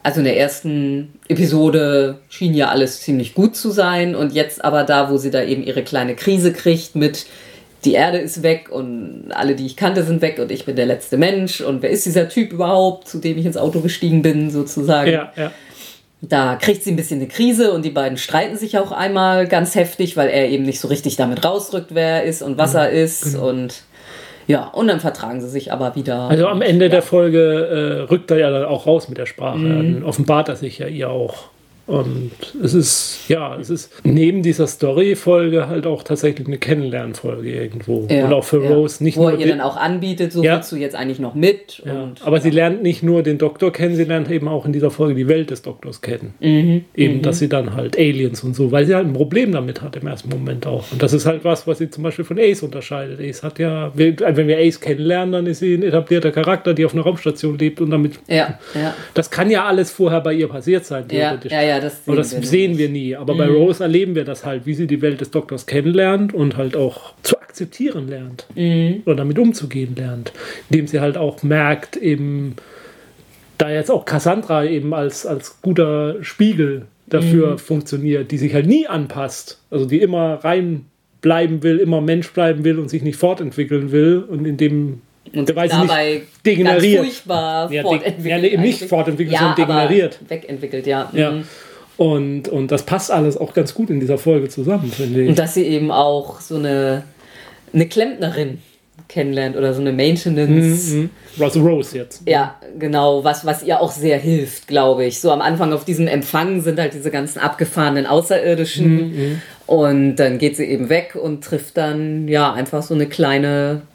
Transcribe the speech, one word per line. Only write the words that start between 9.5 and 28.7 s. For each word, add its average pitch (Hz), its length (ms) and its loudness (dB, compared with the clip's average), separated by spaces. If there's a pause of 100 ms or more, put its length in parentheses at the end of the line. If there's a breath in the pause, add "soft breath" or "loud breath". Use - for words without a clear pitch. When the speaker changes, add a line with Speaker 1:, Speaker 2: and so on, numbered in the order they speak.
Speaker 1:
die 131 100 -6
ich 131 100 -8
kannte, 190 280 0
sind 165 180 0
weg 156 180 -2
und 123 120 -4
ich 131 140 -8
bin 135 100 -6
der 123 120 2
letzte 127 300 -2
Mensch 185 440 0
und 131 220 -4
wer - 80 -2
ist - 140 0
dieser 170 240 0
Typ 220 240 0
überhaupt, 185 540 0
zu 170 120 -12
dem 165 180 -4
ich 165 80 -2
ins 165 120 -2
Auto 165 220 0
gestiegen 165 420 2
bin, 151 300 2
sozusagen. 147 600 0
Speaker 2:
Ja, 151 240 -2
ja. 151 160 -6 (680 loud breath)
Speaker 1:
Da 131 340 0
kriegt 202 280 0
sie 196 80 -4
ein 165 40 0
bisschen 160 240 -4
eine 131 80 -4
Krise 233 460 2
und 160 120 -2
die 151 60 -2
beiden 135 260 -2
streiten 202 400 -2
sich 214 220 -2
auch 196 120 -2
einmal 185 560 2
ganz 175 280 0
heftig, 170 420 0
weil 139 120 2
er 135 200 2
eben 135 140 0
nicht 135 160 -2
so - 80 -6
richtig 139 300 -2
damit 123 280 -2
rausrückt, 190 480 -4
wer 160 280 0
er - 20 -4
ist 160 180 -4
und 139 160 -6
was 147 160 2
Speaker 2:
Mhm, 165 60 2
Speaker 1:
er 147 120 2
ist 160 420 0
Speaker 2:
genau. 131 160 -2
Speaker 1:
und 127 340 -6 (640 loud breath)
ja, 143 200 2
und 226 200 0
dann 170 120 2
vertragen 127 420 -6
sie 123 80 -10
sich 135 220 -6
aber 127 240 -2
wieder. 127 340 -4
Speaker 2:
Also 160 180 4
am 202 100 0
Speaker 1:
Und 202 60 0
Speaker 2:
Ende 180 220 6
Speaker 1:
ja. 165 60 4
Speaker 2:
der 175 100 6
Folge, 170 380 4 (680)
äh, - 40 0
rückt 175 200 0
er 160 60 4
ja 147 140 4
dann 139 140 0
auch 147 220 -4